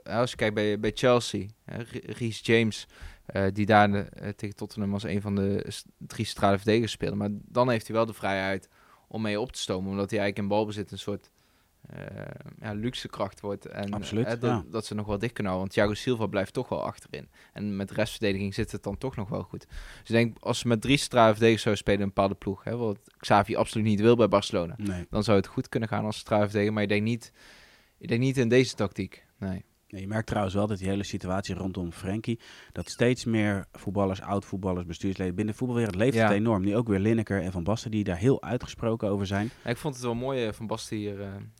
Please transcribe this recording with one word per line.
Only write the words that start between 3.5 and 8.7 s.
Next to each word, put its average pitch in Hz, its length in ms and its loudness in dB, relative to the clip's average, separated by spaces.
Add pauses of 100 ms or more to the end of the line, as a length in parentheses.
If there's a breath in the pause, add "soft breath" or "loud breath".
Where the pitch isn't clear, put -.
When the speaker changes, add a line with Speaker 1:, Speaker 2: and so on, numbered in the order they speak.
Speaker 1:
die 104 120 0
daar 104 260 8
de, 101 80 2
eh, - 300 -8
tegen 101 260 -8
Tottenham 101 380 -6
als 101 100 -4
een 101 180 -2
van 101 140 -2
de 98 320 0
s-, - 180 -10 (120)
drie - 280 -6
centrale 101 320 2
verdedigers 107 340 2
speelde. - 240 -4
Maar 101 160 -2
dan 123 380 0
heeft 113 180 0
hij 107 80 -4
wel 113 100 4
de 113 80 -6
vrijheid 98 560 -2 (380 soft breath)